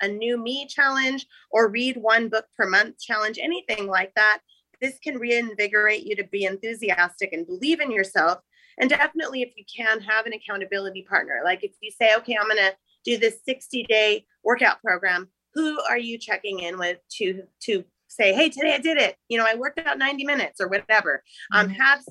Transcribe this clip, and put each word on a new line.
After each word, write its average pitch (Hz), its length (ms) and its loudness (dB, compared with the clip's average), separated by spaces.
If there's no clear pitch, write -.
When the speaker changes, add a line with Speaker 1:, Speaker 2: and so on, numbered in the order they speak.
Speaker 1:
a 196 80 -2
new 226 300 -2
me 254 300 -6
challenge, 269 580 0
or 220 180 6
read 240 300 0
one 226 300 4
book 220 180 -2
per 214 100 0
month 202 340 2
challenge, 220 380 -2
anything 220 500 -4
like 190 260 0
that. 214 260 4
This 262 200 -4
can 285 180 -8
reinvigorate 214 840 0
you 208 120 -4
to 196 80 -6
be 196 200 -4
enthusiastic 196 880 -2
and 165 140 -6
believe 240 340 -2
in 277 100 -2
yourself. 185 480 2
And 262 100 2
definitely, 285 540 0
if 247 140 -8
you 208 80 -20
can, 220 240 0
have 220 240 0
an 233 80 -8
accountability 196 680 -6
partner. 147 420 -2
Like, 185 180 0
if 202 100 -6
you 214 80 -14
say, 220 260 4
"Okay, 233 180 -2
I'm 214 140 -2
gonna 202 240 2
do 233 140 0
this 220 260 2
sixty-day 220 800 0
workout 240 380 2
program," 185 500 -2
who 302 300 -2
are 240 160 0
you 233 200 -6
checking 202 420 -6
in 175 180 -8
with 175 200 -4
to, 190 280 -4
to 185 200 -2
say, 202 240 2
"Hey, 294 160 4
today 302 260 0
I 285 40 -2
did 311 180 0
it. 233 200 2
You 233 80 -2
know, 226 100 2
I 220 80 2
worked 269 260 -6
out 294 180 -2
ninety 269 260 -4
minutes," 269 380 -4
or 180 60 -4
whatever. 190 540 0
Um, 202 140 6
Speaker 2:
Mm-hmm. 190 140 -4
Speaker 1:
have 269 300 4